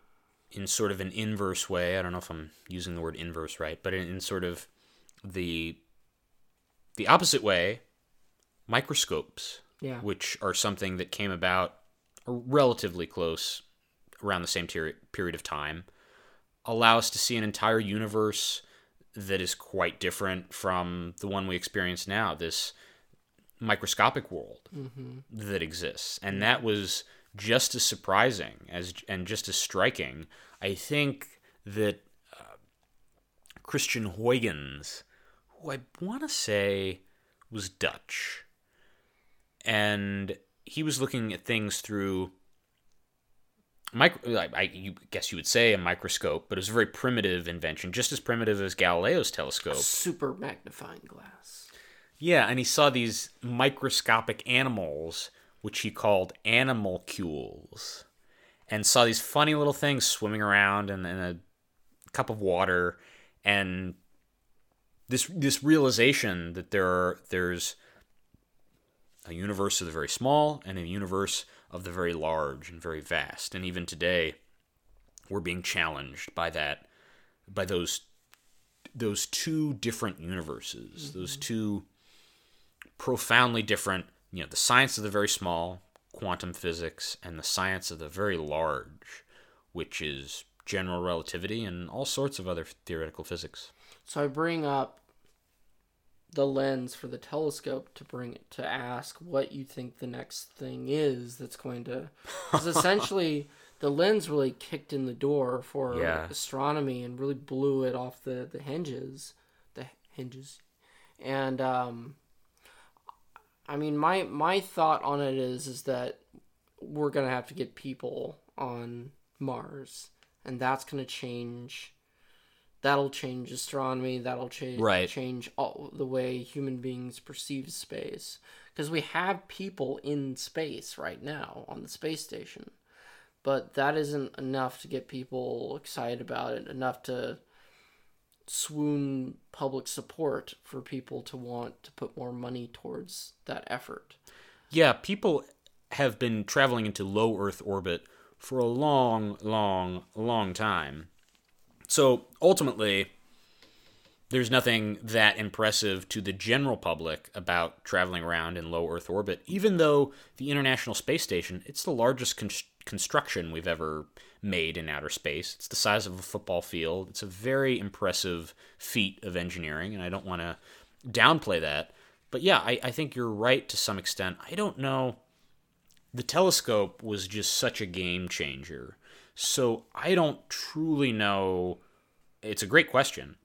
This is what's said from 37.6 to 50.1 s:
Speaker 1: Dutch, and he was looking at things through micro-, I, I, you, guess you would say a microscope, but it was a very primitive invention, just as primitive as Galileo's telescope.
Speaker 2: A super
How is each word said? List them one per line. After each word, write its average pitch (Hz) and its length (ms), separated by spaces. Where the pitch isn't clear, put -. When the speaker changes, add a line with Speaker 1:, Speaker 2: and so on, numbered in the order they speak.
Speaker 1:
Dutch, - 760
and 101 720
he - 180
was 139 180
looking 117 320
at - 120
things 107 360
through 95 520
micro-, 123 460
I, 85 160
I, 92 80
you, 95 220
guess - 220
you 90 40
would 80 100
say 117 260
a 98 60
microscope, 87 720
but 95 100
it - 20
was 98 80
a 107 40
very 117 140
primitive 98 600
invention, 85 440
just 120 200
as 139 80
primitive 110 400
as 95 140
Galileo's 90 560
telescope. 69 440
Speaker 2:
A 67 40
super - 560